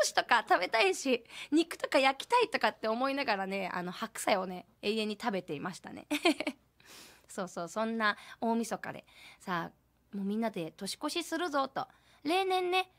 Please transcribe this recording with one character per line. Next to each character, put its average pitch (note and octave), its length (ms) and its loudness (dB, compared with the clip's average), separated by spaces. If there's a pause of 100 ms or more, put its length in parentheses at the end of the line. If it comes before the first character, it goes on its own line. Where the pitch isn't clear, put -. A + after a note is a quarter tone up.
司 - 120 0
と - 100 2
か A3+ 240 4
食 E4+ 120 6
べ F4+ 80 -2
た E4+ 120 2
い F#4+ 140 6
し、 C4 300 0 (260)
肉 D#4+ 260 2
と C5 120 -4
か D#4 100 4
焼 C4+ 280 4
き - 40 -16
た A#4+ 100 6
い A4 80 4
と B3+ 100 0
か A#3 100 4
っ G#3+ 100 -2
て A3+ 100 -2
思 B3 220 0
い C4+ 40 -2
な C#4 120 -2
が G#3+ 100 0
ら F#3+ 100 -2
ね、 F#3+ 260 -4
あ F3+ 100 -4
の、 F3+ 100 -6
白 - 280 -8
菜 A#3+ 160 2
を F#3 100 0
ね、 F3+ 200 -10 (140)
永 G#3 160 0
遠 G#3+ 120 0
に G#3 120 -6
食 A#3 120 -2
べ F#3 100 -2
て - 120 -10
い C#3+ 60 -6
ま F#3 140 -8
し - 60 -16
た - 100 -16
ね。 - 160 -14 (580)
<laughs> - 640 -20
そ - 160 -8
う F3 40 -6
そ F3 160 -8
う、 E3+ 40 -8
そ G#3+ 160 -2
ん A3+ 140 -2
な G#3 180 2 (240)
大 A3+ 140 0
晦 A3 240 -2
日 - 160 -10
で。 - 120 -16 (320)
さ F3 340 -4
あ、 - 440 -18
も G3+ 60 -6
う - 20 -4
み G3+ 120 -2
ん A3+ 40 -2
な A3+ 100 0
で E3 220 -6
年 - 220 -8
越 - 140 -6
し E4+ 140 -4
す E4 160 -4
る F4 100 -2
ぞ C#4 200 0
と。 - 180 -6 (380)
例 F4+ 200 2
年 F#4 260 0
ね、 F#4 280 0